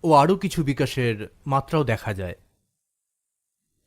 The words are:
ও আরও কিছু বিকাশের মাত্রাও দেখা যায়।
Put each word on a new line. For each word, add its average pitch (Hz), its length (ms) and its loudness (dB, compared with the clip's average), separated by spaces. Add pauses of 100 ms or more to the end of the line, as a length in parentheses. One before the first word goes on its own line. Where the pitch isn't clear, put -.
ও 160 100 2
আরও 156 240 6
কিছু 175 260 -2
বিকাশের 123 680 -2 (180)
মাত্রাও 143 360 0
দেখা 113 300 -4
যায়। 92 220 -8 (1500)